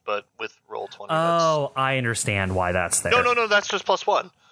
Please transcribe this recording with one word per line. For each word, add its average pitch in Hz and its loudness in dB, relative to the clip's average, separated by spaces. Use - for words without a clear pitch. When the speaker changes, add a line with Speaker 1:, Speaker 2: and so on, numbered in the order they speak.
Speaker 1:
but 104 -4
with 110 -8
roll 107 -8
twenty. 104 -8
Speaker 2:
Oh, 160 2
I 135 0
understand 104 0
why 90 0
that's 87 0
there. 202 0
Speaker 1:
No, 247 4
no, 247 2
no, 233 0
that's 208 2
just 196 -4
plus 185 0
one. 185 0